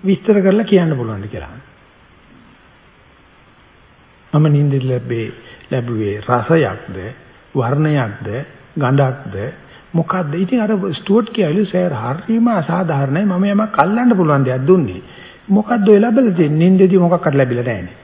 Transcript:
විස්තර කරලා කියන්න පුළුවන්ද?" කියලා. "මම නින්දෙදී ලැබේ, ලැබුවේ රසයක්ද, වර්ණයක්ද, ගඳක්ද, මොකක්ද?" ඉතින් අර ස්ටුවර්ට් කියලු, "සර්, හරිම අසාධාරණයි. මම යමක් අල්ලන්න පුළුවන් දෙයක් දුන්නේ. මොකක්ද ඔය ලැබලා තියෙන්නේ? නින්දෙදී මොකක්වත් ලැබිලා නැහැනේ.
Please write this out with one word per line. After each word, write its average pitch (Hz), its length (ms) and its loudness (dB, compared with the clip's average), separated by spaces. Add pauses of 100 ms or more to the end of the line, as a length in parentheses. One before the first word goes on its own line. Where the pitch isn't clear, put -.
විස්තර 202 380 2
කරලා 196 300 2
කියන්න 175 220 4
පුළුවන්ද?" 110 340 -6
කියලා. - 280 -14 (2750)
"මම 151 160 4
නින්දෙදී 139 420 2
ලැබේ, 120 360 -4 (400)
ලැබුවේ 113 580 -4
රසයක්ද, 117 720 -2 (540)
වර්ණයක්ද, 131 800 -2 (460)
ගඳක්ද, 131 640 -2 (540)
මොකක්ද?" 165 440 -2
ඉතින් 190 260 0
අර 214 120 0 (200)
ස්ටුවර්ට් 214 400 0
කියලු, 185 320 0
"සර්, 180 300 -2
හරිම 175 540 -2
අසාධාරණයි. 165 760 -2
මම 190 220 0
යමක් 208 320 -2
අල්ලන්න 220 340 2
පුළුවන් 151 320 2
දෙයක් 127 220 -2
දුන්නේ. 139 360 2 (440)
මොකක්ද 208 420 2
ඔය 202 120 8
ලැබලා 233 320 2
තියෙන්නේ? 156 280 2
නින්දෙදී 185 380 4
මොකක්වත් 170 360 2
ලැබිලා 123 300 0
නැහැනේ. 98 400 -8